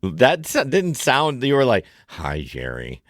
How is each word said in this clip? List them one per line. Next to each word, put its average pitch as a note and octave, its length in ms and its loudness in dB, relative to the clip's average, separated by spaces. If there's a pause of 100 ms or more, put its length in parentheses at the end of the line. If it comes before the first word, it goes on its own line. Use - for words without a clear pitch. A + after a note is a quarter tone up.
That B2 440 2
s-, - 200 -2
didn't E3+ 300 0
sound, C#3 480 0
you C#3 120 2
were C#3 100 4
like, A2+ 200 2 (240)
Hi, D2+ 320 -6
Jerry. B1 680 -10